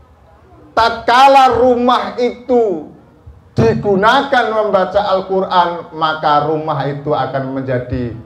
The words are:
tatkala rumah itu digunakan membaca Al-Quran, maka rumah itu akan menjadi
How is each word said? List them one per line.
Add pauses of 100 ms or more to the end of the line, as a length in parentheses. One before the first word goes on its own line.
(760)
tatkala
rumah
itu (640)
digunakan
membaca
Al-Quran,
maka
rumah
itu
akan
menjadi (120)